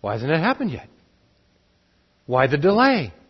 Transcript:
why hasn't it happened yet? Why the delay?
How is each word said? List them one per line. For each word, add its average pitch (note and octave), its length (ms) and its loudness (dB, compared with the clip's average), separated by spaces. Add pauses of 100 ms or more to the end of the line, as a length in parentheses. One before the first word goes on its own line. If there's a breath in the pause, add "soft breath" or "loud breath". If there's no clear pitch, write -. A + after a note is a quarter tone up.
why G#2 140 -4
hasn't A#2+ 180 -2
it D#3+ 80 0
happened A#3 320 -2
yet? - 160 -14 (1400)
Why B2+ 220 2
the C#3+ 100 0
delay? G3+ 560 2 (160)